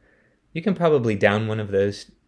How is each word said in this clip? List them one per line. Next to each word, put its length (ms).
You 100
can 140
probably 400
down 320
one 100
of 140
those, 400